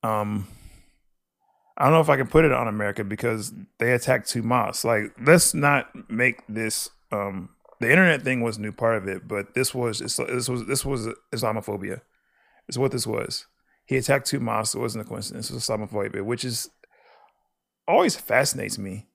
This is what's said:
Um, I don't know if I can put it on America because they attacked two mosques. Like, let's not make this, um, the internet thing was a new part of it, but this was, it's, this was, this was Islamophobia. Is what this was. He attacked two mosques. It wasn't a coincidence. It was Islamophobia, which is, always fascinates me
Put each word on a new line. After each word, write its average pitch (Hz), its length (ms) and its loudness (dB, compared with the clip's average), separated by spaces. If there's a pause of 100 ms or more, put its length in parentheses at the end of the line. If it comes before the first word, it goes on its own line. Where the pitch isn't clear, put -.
Um, 107 440 -2 (1300)
I 147 80 2
don't 147 80 8
know 160 80 8
if 151 80 2
I 139 80 6
can 131 100 0
put 160 180 6
it 143 60 6
on 123 160 0
America 104 360 -2
because 107 500 -4 (260)
they 120 140 2
attacked 123 360 0
two 117 140 -2
mosques. 117 420 0
Like, 110 280 0 (120)
let's 165 280 8
not 143 360 2 (200)
make 120 380 0
this, 110 420 -4 (220)
um, 98 380 -6 (300)
the 117 100 0
internet 160 340 6
thing 127 180 0
was 117 160 -2
a 104 40 -8
new 104 120 -6
part 113 240 2
of 95 100 -4
it, 95 200 -6
but 101 280 -6
this 131 180 0
was, 120 280 -2
it's, - 160 -4
this 123 320 -4
was, 123 180 -4
this 135 180 -2
was 127 220 -4 (260)
Islamophobia. 107 680 -4 (680)
Is 123 100 -8
what 131 140 2
this 120 160 -4
was. - 400 -6 (400)
He 135 100 0
attacked 135 300 2
two 139 120 -2
mosques. 110 360 -2
It 110 40 -6
wasn't 113 240 -4
a - 60 -14
coincidence. 110 400 -10
It 127 60 -10
was 117 120 -6
Islamophobia, 107 560 -4
which 117 220 -4
is, 120 240 -6 (1160)
always 180 280 4
fascinates 117 600 -2
me 98 380 -10